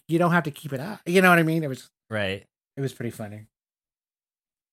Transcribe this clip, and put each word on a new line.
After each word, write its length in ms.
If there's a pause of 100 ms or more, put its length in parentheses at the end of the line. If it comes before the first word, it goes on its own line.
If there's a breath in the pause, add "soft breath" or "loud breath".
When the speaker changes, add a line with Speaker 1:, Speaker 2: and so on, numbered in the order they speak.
Speaker 1:
you 100
don't 140
have 120
to 60
keep 220
it 80
up. 240
You 160
know 80
what 100
I 40
mean? 200
It 60
was 220 (180)
Speaker 2:
Right. 380 (320)
Speaker 1:
it 20
was 140
pretty 160
funny. 380 (1200)